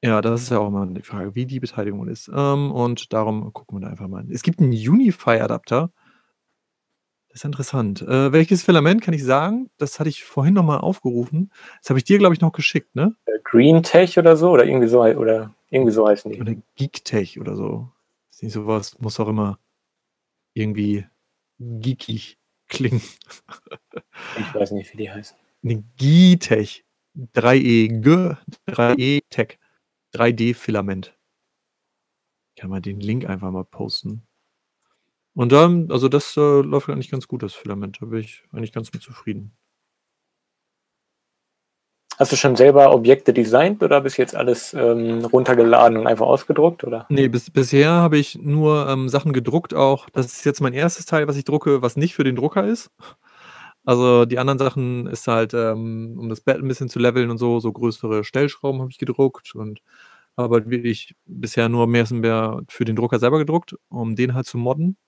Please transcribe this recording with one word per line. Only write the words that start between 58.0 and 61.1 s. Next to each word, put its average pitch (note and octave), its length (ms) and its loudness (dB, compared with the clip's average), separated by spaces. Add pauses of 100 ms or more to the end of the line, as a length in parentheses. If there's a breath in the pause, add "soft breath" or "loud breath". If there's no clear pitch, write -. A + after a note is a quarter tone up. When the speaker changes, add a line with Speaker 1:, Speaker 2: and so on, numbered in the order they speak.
Speaker 1:
Stellschrauben C#3 580 -4
habe B2+ 80 -8
ich - 80 -20
gedruckt C3+ 560 -4
und G#2+ 300 -14 (520 soft breath)
habe A#2 200 -2
halt A2+ 160 0
wirklich A#2+ 440 -6 (100)